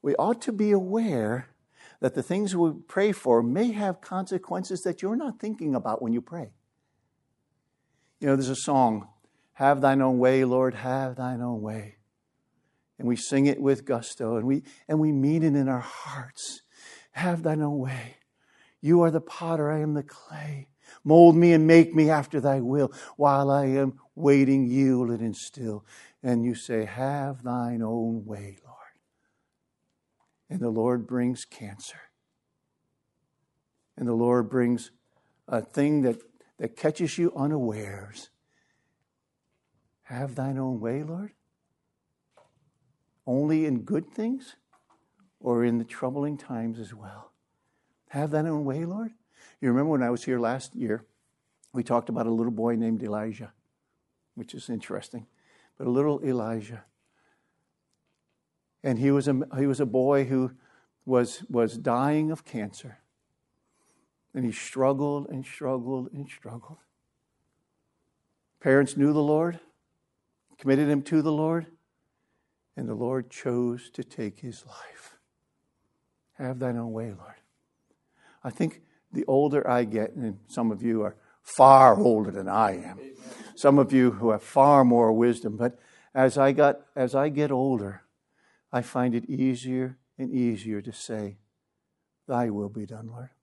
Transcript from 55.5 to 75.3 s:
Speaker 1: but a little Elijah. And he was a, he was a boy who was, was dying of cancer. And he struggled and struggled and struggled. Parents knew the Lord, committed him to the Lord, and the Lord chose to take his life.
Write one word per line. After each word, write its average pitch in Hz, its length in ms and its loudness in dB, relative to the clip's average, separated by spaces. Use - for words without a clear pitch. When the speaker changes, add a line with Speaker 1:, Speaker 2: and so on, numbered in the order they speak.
Speaker 1:
but 135 100 -6
a - 20 -2
little 143 340 0
Elijah. 113 600 -6
And 123 160 -2
he 139 100 2
was 139 180 2
a, 135 140 0
he 135 80 0
was 135 140 0
a 147 60 0
boy 131 400 2
who 127 260 -2
was, 123 440 0
was 117 280 0
dying 139 520 0
of 156 160 -10
cancer. 107 540 -12
And 131 120 -4
he 113 60 -2
struggled 139 800 -2
and 131 140 -10
struggled 131 720 -8
and 139 160 -12
struggled. - 480 -20
Parents 139 360 2
knew 143 160 2
the 151 100 2
Lord, 156 380 0
committed 135 300 2
him 143 160 2
to 156 200 0
the 156 80 0
Lord, 160 340 -2
and 127 120 -10
the 113 60 -8
Lord 123 380 -6
chose 123 600 -4
to 127 120 -12
take - 360 -10
his 123 280 -16
life. - 500 -20